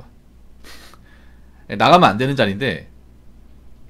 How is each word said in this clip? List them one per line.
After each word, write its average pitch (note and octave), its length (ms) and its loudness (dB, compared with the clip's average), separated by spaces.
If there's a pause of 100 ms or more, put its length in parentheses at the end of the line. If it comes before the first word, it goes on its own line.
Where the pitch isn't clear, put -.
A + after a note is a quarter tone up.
(880)
<laughs> - 880 -20
나가면 C#3+ 320 4
안 G2 100 -4
되는 C3+ 160 -2
자리인데 G#2 560 -4 (1000)